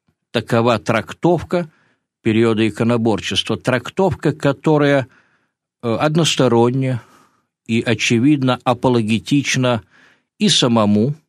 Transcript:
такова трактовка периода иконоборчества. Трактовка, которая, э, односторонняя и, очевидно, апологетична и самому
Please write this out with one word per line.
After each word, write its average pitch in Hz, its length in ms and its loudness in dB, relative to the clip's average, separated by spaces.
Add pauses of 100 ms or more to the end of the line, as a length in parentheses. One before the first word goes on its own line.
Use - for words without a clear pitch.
(320)
такова 117 480 0
трактовка 160 880 -2 (520)
периода 113 460 0
иконоборчества. 113 880 -2
Трактовка, 139 760 -2
которая, 143 760 0 (760)
э, 117 100 -4
односторонняя 131 1080 0 (680)
и, 113 140 0
очевидно, 127 800 0
апологетична 120 1200 0 (560)
и 107 100 2
самому 113 680 2 (140)